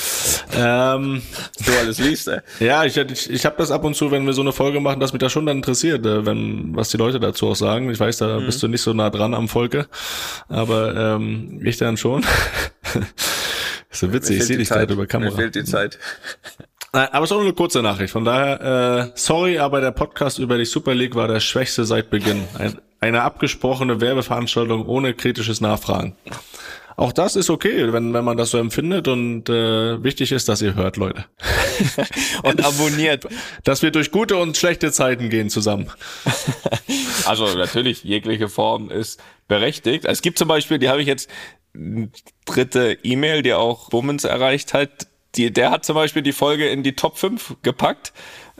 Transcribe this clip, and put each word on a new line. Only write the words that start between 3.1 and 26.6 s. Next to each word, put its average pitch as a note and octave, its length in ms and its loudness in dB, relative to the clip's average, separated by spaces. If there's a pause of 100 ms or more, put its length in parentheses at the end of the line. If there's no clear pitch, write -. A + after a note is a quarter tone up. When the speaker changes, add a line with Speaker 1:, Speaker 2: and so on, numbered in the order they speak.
Speaker 1:
ich B2+ 160 0
hab G3 100 0
das D3+ 140 0
ab D3+ 140 0
und D3+ 100 0
zu, D3 160 0
wenn C#3 160 2
wir C3+ 80 2
so C3 80 2
eine C#3 100 2
Folge C#3+ 260 2
machen, C#3 220 0
dass C3 140 0
mich B2 60 -2
das B2+ 120 2
schon D#3 140 0
dann C#3+ 100 0
interessiert, C3+ 480 0
äh, G#2+ 220 2
wenn, G#2+ 500 -4
was A2+ 140 0
die G#2+ 80 -2
Leute A#2+ 200 2
dazu G#2 300 0
auch G#2 80 0
sagen. A2+ 340 0
Ich A2+ 80 -4
weiß, A2+ 200 0
da A2 220 0
Speaker 2:
Mhm. B2+ 40 -2
Speaker 1:
bist B2 180 -4
du B2 60 2
nicht A#2+ 140 0
so A#2 100 2
nah A2 160 2
dran G#2+ 240 0
am A2+ 160 -2
Volke, A#2+ 380 0 (640)
aber, A2 440 0 (220)
ähm, A2 480 -4
ich A#2 140 0
dann A#2 180 0
schon. B2 300 0
<laughs> - 1600 -4
Ist - 100 -10
so F#2 120 0
witzig, A2 260 0
Speaker 2:
Mir - 40 2
Speaker 1:
ich A#2 40 2
Speaker 2:
fehlt - 20 -
Speaker 1:
seh A#2 60 2
Speaker 2:
die B2+ 40 0
Speaker 1:
dich A2 100 0
Speaker 2:
Zeit. A2 120 2
Speaker 1:
gerade G#2 140 2
über G2+ 120 -2
Kamera. A2+ 240 0
Speaker 2:
Mir G2 60 -4
fehlt A2+ 180 -2
die G#2 100 -2
Zeit. G#2 340 -2 (960)
Speaker 1:
Nein, C3+ 180 4
aber D3 120 2
es D#3+ 60 0
ist - 20 0
auch G#3 80 2
nur G3+ 60 2
eine F#3 80 2
kurze E3 280 2
Nachricht. G2 300 0
Von A2+ 120 0
daher, B2 920 2
äh, - 40 -20
sorry, E3+ 400 2
aber C#3 220 2
der C3 120 2
Podcast - 460 -2
über B2 200 0
die A#2+ 60 2
Super C3 300 0
League B2 200 0
war A2+ 140 0
der A2 120 2
schwächste B2+ 440 0
seit A2 260 0
Beginn. G#2 340 0 (140)
Ein, G#2+ 200 -4 (220)
eine A2+ 220 2
abgesprochene B2+ 800 0
Werbeveranstaltung A#2 840 0
ohne B2+ 280 0
kritisches A2+ 460 -2
Nachfragen. G#2 560 0 (800)